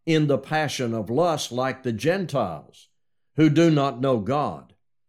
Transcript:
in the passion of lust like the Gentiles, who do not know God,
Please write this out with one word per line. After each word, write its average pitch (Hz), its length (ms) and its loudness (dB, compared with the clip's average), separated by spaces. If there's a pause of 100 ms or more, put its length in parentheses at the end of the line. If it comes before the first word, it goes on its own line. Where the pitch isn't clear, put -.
in 156 220 4
the 139 100 2
passion 139 560 -4
of 107 160 -6
lust 156 420 0
like 127 300 -4
the 123 100 -2
Gentiles, 131 960 -4 (480)
who 156 140 6
do 165 200 4
not 139 300 0
know 131 180 2
God, 104 560 -4 (340)